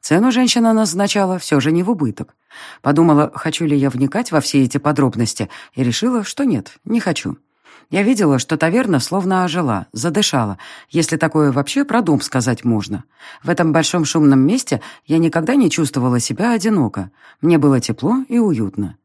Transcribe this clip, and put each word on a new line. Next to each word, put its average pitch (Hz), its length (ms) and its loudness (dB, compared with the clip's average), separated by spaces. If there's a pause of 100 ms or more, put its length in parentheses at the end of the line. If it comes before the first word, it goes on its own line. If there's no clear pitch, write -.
цену 208 300 2
женщина 233 420 2
назначала 196 640 0
всё 143 220 0
же 143 100 0
не 170 100 2
в 180 80 -2
убыток. 156 460 -4 (460)
Подумала, 147 520 4
хочу 160 320 -4
ли 147 120 2
я 139 120 2
вникать 139 440 -2
во 151 80 2
все 139 220 2
эти 127 160 -2
подробности, 131 680 -2 (240)
и 127 80 -6
решила, 208 440 -2
что - 180 -6
нет, 175 300 -2 (100)
не 226 160 -2
хочу. - 380 -6 (540)
Я 196 120 0
видела, 196 360 2
что 156 180 -6
таверна 175 420 0
словно 185 440 -2
ожила, 151 500 -2
задышала, 123 640 -2 (320)
если 160 280 -2
такое 156 340 2
вообще 143 340 -2
про 233 160 -2
дом 165 200 2
сказать 127 420 -4
можно. 104 400 -2 (400)
В - 60 -6
этом 170 220 2
большом 160 340 0
шумном 143 340 4
месте 156 420 0 (240)
я 160 140 2
никогда 165 360 0
не 240 140 4
чувствовала 127 500 0
себя 185 320 -2
одиноко. 170 600 0 (300)
Мне 165 160 4
было 143 220 4
тепло 165 380 -2 (100)
и 240 120 0
уютно. 107 640 -2